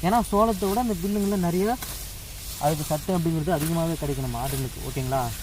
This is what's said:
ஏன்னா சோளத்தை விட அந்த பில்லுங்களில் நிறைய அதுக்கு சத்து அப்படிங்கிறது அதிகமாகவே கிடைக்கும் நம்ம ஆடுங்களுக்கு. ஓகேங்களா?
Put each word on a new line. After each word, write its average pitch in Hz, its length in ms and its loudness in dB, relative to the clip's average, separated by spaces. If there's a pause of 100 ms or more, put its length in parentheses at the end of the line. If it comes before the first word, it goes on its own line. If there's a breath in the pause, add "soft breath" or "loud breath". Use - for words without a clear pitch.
ஏன்னா 226 140 6 (120)
சோளத்தை 208 380 4
விட 208 160 2
அந்த 208 180 0
பில்லுங்களில் 202 420 2
நிறைய 190 300 2 (880)
அதுக்கு 151 280 0
சத்து 170 260 0
அப்படிங்கிறது 165 400 2
அதிகமாகவே 165 460 0
கிடைக்கும் 135 240 -2
நம்ம 120 160 -2
ஆடுங்களுக்கு. 135 460 -4
ஓகேங்களா? 131 340 0 (180)